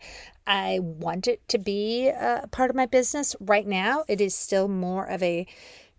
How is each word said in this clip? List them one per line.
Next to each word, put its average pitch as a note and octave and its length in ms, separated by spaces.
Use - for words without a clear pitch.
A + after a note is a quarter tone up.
I F#3+ 320
want E3+ 480
it - 220
to - 80
be G#3 500
a A#3+ 440
part B3+ 180
of B3+ 60
my C4 100
business. C4 540
Right G3+ 280
now, G#3 400
it G3+ 140
is F#3+ 120
still F#3+ 340
more F#3 380
of F#3 160
a, F3 240